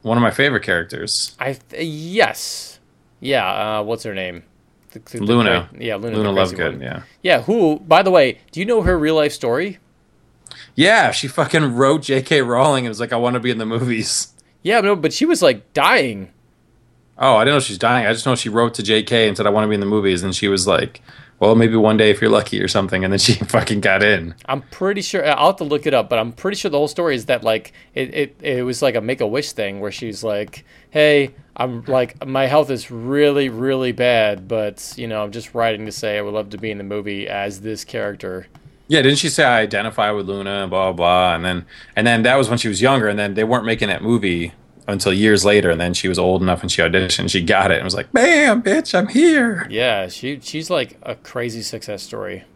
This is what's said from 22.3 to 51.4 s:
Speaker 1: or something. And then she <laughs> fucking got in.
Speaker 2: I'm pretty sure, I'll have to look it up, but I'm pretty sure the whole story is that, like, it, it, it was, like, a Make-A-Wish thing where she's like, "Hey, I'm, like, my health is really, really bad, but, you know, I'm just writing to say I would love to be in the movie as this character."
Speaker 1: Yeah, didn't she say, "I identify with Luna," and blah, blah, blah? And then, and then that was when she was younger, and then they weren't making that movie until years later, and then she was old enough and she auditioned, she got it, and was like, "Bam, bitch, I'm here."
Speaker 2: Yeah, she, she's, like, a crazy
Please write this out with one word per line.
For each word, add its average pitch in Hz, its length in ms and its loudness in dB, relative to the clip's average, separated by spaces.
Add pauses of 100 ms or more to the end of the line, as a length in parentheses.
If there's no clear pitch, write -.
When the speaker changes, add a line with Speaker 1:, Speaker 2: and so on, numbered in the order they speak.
Speaker 1:
or 98 60 -2
something. 95 360 -2
And 95 100 -2
then 95 60 0
she 113 140 2
<laughs> 101 120 -2 (100)
fucking 107 260 0
got 98 220 4
in. 87 320 2 (100)
Speaker 2:
I'm 135 160 -4
pretty 196 400 -4
sure, - 260 -4
I'll 147 200 4
have 190 100 4
to 175 60 -6
look 147 240 -4
it 139 80 2
up, 117 140 2
but 117 100 0
I'm 113 140 -4
pretty 196 240 -6
sure 202 120 -4
the 143 80 0
whole 147 100 2
story 156 280 -2
is 113 100 -8
that, 120 180 -2
like, 110 300 -2 (220)
it, 131 180 -6
it, 143 280 -4
it 127 220 -2
was, 123 180 -4
like, 131 140 2
a 110 60 0
Make-A-Wish 123 520 -4
thing 101 260 -6
where 101 120 -6
she's 107 320 -10
like, 104 420 -6 (260)
"Hey, 147 420 4 (220)
I'm, 123 300 -6
like, 127 420 -2
my 131 200 -2
health 143 220 2
is 127 220 -6
really, 139 580 2
really 127 420 -2
bad, 107 560 2
but, 107 500 -6
you 120 100 -8
know, 107 160 -4
I'm 104 80 -8
just 110 240 -14
writing 113 320 -2
to 104 40 -10
say 104 260 -6
I 104 40 -4
would 104 120 -8
love 104 180 -6
to 104 80 -12
be 110 120 -6
in 101 60 -8
the 101 60 -12
movie 101 440 -8
as 101 340 -6
this 107 220 -10
character." 98 640 -10 (420)
Speaker 1:
Yeah, 151 120 4
didn't 143 180 4
she 160 100 -2
say, 147 160 2
"I 120 160 4
identify 107 500 -2
with 101 160 -4
Luna," 98 360 -6
and 95 60 -8
blah, 95 220 0
blah, - 20 -6
blah? 90 420 2
And 82 100 -6
then, 90 200 -4 (300)
and 107 100 0
then 117 180 2
that 123 120 4
was 131 140 2
when 120 80 0
she 120 100 -4
was 98 140 -2
younger, 127 260 2
and 104 100 -2
then 101 160 -4
they 110 120 0
weren't 113 200 0
making 113 220 -2
that 92 160 -4
movie 95 480 0 (360)
until 98 260 -2
years 101 320 4
later, 101 240 4
and 82 100 0
then 87 140 -2
she - 140 -4
was 90 120 0
old 92 220 2
enough 90 200 0
and 85 100 -6
she - 100 0
auditioned, 90 480 0
she 92 140 0
got 95 280 2
it, 82 40 4
and - 100 -4
was 92 100 -4
like, - 160 -8
"Bam, 262 500 4
bitch, 302 360 -2
I'm 196 100 0
here." 254 600 2
Speaker 2:
Yeah, 104 380 0
she, 131 340 -10
she's, 156 280 -10
like, 143 340 -4
a 113 120 -8
crazy 117 460 -8